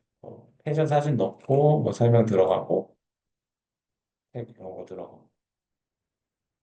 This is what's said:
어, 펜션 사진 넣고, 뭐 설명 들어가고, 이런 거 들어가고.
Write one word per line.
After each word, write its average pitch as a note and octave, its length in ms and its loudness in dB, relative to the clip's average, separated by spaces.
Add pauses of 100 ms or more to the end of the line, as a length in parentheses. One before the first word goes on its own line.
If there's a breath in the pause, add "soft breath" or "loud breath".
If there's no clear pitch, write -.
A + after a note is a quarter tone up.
(220)
어, - 260 -20 (160)
펜션 D3+ 220 0
사진 C#3+ 300 0
넣고, C#3+ 680 0
뭐 G#2 100 -2
설명 A#2 340 4
들어가고, F#2 720 0 (1400)
이런 A#2+ 120 -10 (100)
거 F#2 300 -16
들어가고. - 440 -18 (1300)